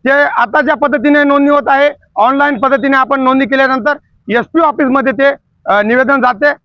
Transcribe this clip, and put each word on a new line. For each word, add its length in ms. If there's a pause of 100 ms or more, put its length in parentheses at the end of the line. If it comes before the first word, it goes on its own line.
ते 60
आता 500
ज्या 140
पद्धतीने 480
नोंदणी 260
होत 180
आहे, 220 (260)
ऑनलाइन 440
पद्धतीने 380
आपण 240
नोंदणी 240
केल्यानंतर 520 (320)
एसपी 300
ऑफिसमध्ये 540
ते, 220 (300)
अ, 160
निवेदन 400
जाते 320 (120)